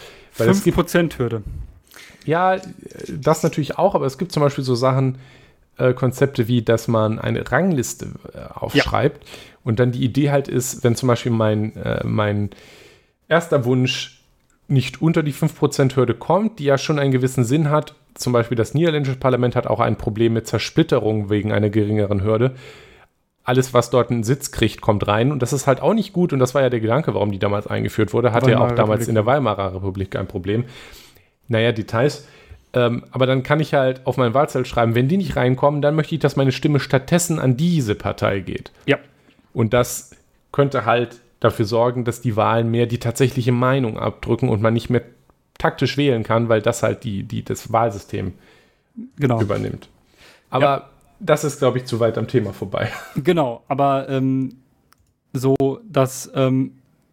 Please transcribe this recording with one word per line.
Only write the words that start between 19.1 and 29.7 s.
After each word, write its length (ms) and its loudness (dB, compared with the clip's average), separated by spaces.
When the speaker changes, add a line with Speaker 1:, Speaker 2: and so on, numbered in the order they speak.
Speaker 1:
Parlament 380 0
hat 120 0
auch 120 0
ein 180 0
Problem 360 0
mit 120 -2
Zersplitterung 840 0
wegen 220 0
einer 180 2
geringeren 540 0
Hürde. 320 2
Alles, 300 0
was 160 2
dort 220 2
einen 120 0
Sitz 280 -2
kriegt, 300 -2
kommt 260 2
rein 240 2
und 100 -4
das 120 -2
ist 120 -2
halt 160 2
auch 120 2
nicht 200 -2
gut 180 0
und 80 0
das 140 2
war 80 2
ja 80 2
der 120 -2
Gedanke, 340 0
warum 160 0
die 80 -6
damals 280 -2
eingeführt 460 -2
wurde, 200 2
hatte 180 4
ja 60 4
auch 60 4
Speaker 2:
Weimarer 120 0
Speaker 1:
damals 160 2
Speaker 2:
Republik. 180 0
Speaker 1:
in 60 0
der 100 2
Weimarer 480 0